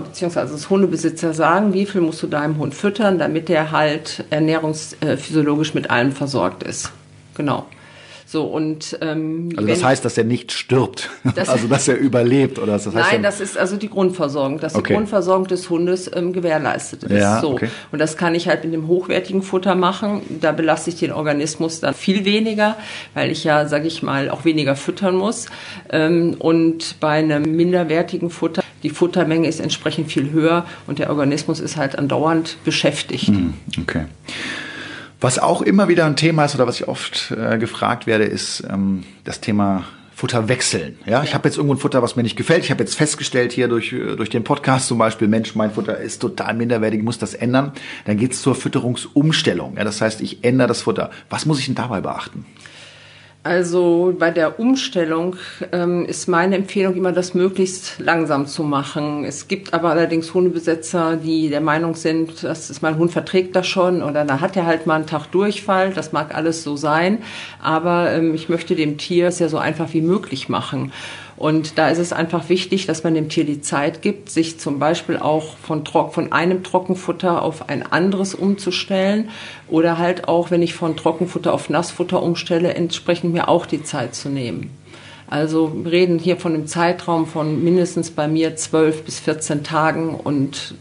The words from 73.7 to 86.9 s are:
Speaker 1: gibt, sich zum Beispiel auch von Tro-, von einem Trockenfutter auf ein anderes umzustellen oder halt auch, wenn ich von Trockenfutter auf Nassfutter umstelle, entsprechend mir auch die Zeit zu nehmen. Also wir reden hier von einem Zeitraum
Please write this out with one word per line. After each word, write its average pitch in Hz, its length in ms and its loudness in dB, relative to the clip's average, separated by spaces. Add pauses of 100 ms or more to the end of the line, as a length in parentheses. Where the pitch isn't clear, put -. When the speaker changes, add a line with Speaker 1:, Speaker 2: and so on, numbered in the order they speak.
Speaker 1:
gibt, - 260 -2
sich 160 300 -2
zum 143 180 -4
Beispiel 160 400 0
auch 156 400 -2
von 156 260 -4
Tro-, 151 260 2
von - 220 -2
einem 180 300 2
Trockenfutter 185 800 0
auf - 260 -4
ein - 240 -4
anderes 190 440 0
umzustellen 196 920 0 (380)
oder 165 300 4
halt 175 300 0
auch, 170 240 2
wenn 170 100 4
ich 170 140 0
von 160 200 -2
Trockenfutter 180 560 -2
auf - 200 -2
Nassfutter 175 500 0
umstelle, 170 540 0
entsprechend 175 580 -2
mir 175 140 0
auch 170 180 4
die 151 160 -4
Zeit 135 320 -4
zu - 160 -8
nehmen. 123 400 -4 (600)
Also 156 400 2 (120)
wir 170 80 -2
reden 175 280 4
hier 175 180 2
von 170 160 -2
einem 156 140 -2
Zeitraum 170 580 0